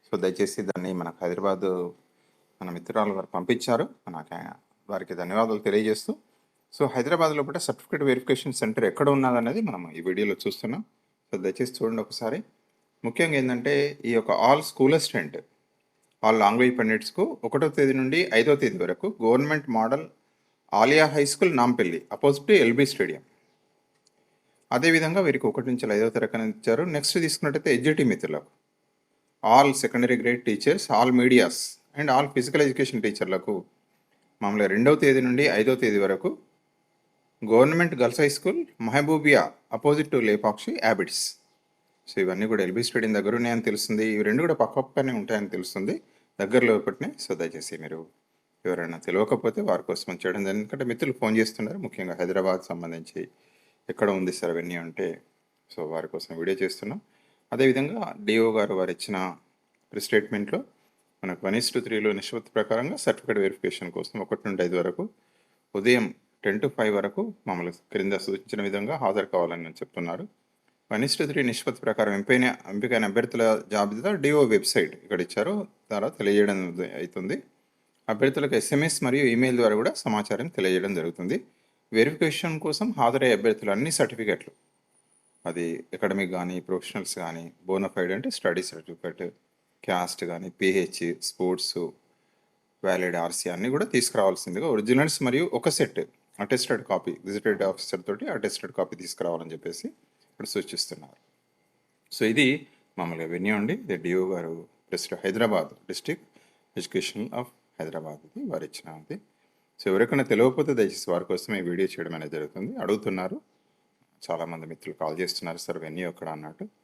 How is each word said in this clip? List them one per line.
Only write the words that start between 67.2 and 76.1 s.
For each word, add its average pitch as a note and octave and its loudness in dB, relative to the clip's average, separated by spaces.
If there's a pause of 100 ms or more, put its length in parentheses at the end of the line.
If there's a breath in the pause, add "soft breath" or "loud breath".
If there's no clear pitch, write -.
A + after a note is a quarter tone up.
మమ్మల్ని F2 -6
క్రింద G2 -4
సూచించిన G2 -6
విధంగా G2+ -4
హాజరు G#2 -2
కావాలని E2+ -2
చెప్తున్నారు. F2 -10 (640)
వన్ A2 -2
is C#3 -2
to D#3 -2
త్రీ D3 -2
నిష్పత్తి A#2+ -4
ప్రకారం G#2+ 0
ఎంపికైన, B2 2 (120)
ఎంపికైన A2 0
అభ్యర్థుల A2+ 2
జాబితా G#2+ 0
డిఓ D3 4
వెబ్సైట్ G#2+ 2
ఇక్కడ F2+ -4
ఇచ్చారు, E3 -2 (220)
ద్వారా G#2+ -2
తెలియజేయడం G2+ 0